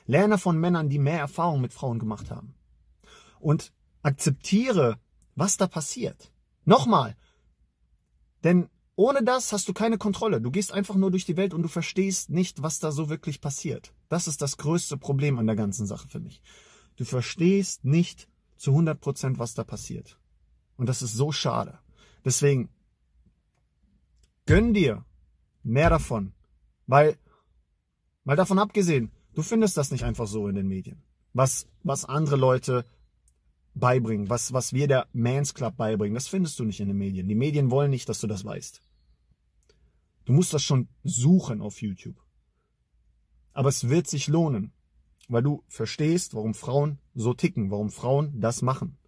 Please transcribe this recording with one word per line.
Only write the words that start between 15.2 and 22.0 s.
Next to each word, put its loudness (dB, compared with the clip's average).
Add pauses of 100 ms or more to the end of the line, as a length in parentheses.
an 0
der 2
ganzen -4
Sache -10
für -12
mich. -16 (560)
Du -6
verstehst 0
nicht 0 (300)
zu 0
hundert 2
Prozent, -4
was -6
da -6
passiert. -14 (560)
Und -2
das -4
ist -6
so 0
schade. -4 (460)